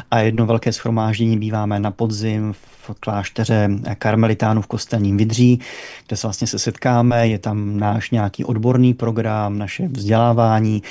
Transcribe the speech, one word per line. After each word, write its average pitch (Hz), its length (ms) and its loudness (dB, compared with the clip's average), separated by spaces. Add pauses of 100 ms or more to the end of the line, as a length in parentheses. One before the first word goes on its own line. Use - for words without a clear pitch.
(100)
a 120 80 2
jedno 110 280 2
velké 113 260 0
shromáždění 113 680 0
býváme 104 420 -2
na 104 100 -2
podzim 107 600 -2
v - 380 -18 (100)
klášteře 107 680 0 (280)
karmelitánů 110 640 2
v - 40 -8
Kostelním 104 500 -2
Vydří, 120 440 4 (460)
kde 117 100 -6
se - 100 -8
vlastně 113 200 -4
se - 120 -6
setkáme, 120 680 2
je 107 100 0
tam 104 380 -4
náš 104 340 -2
nějaký 104 340 -2
odborný 123 500 2
program, 107 640 -2
naše - 300 -6
vzdělávání, 110 1040 2